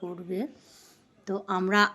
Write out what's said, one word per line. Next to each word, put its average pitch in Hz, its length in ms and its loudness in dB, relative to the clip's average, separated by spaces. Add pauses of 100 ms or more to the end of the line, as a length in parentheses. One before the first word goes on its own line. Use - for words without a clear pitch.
করবে। 180 460 -6 (800)
তো 196 200 -4
আমরা 190 380 4 (100)